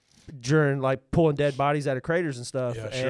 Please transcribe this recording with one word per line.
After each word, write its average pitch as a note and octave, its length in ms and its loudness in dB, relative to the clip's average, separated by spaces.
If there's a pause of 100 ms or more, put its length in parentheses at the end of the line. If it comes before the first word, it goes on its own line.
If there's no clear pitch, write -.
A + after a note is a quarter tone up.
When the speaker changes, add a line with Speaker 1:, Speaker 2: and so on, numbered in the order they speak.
(400)
Speaker 1:
during, C#3 420 2
like, C3 300 -2
pulling D#3+ 240 4
dead C#3+ 220 0
bodies C#3+ 320 0
out C3+ 80 0
of B2 80 -8
craters E3 320 -2
and B2 100 -10
stuff." B2 300 -4
Speaker 2:
Yeah, A2 140 -8
sure. C3 200 -2